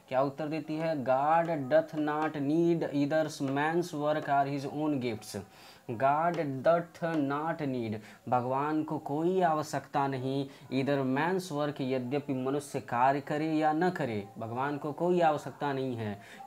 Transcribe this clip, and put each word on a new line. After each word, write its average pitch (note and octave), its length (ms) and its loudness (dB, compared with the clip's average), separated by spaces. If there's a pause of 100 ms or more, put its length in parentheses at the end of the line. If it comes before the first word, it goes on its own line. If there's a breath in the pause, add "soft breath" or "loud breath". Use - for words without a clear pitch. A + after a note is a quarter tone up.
क्या C3 140 2
उत्तर C#3+ 240 -2
देती D#3 300 -4
है? D#3+ 280 -2
"God D3 420 4
doth D#3 520 2 (100)
not D3+ 240 0 (180)
need E3+ 340 4 (100)
either D3 560 0
man's D#3+ 440 0
work D3+ 340 0
or C#3 180 4
his C#3 280 -4
own D3 280 0
gifts।" A2+ 360 -4 (520 loud breath)
God C#3+ 480 2
doth D#3+ 640 0 (240)
not D#3 340 -2
need, A#2+ 340 -2 (320 loud breath)
भगवान C3 540 0
को D#3 160 -4
कोई E3 420 0
आवश्यकता D3+ 680 0
नहीं, C3+ 420 -2 (260 loud breath)
either C#3 300 2 (120)
man's F3+ 360 0
work, C#3+ 280 -2
यद्यपि C3 540 0
मनुष्य C3+ 460 -2
कार्य C3+ 400 2
करे D#3 320 -2
या D#3 200 2
न F3 180 2
करे, A#2 380 -4 (100)
भगवान B2 400 -4
को D3 140 -6
कोई F3 280 2
आवश्यकता D3 520 0
नहीं C3 240 -2
है G#2+ 240 -4 (260 loud breath)